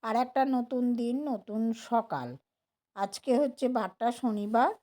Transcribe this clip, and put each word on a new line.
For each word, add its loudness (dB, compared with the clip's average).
আর -2
একটা 2
নতুন 0
দিন, -2
নতুন -2
সকাল। -2
আজকে 0
হচ্ছে 0
বারটা -2
শনিবার 0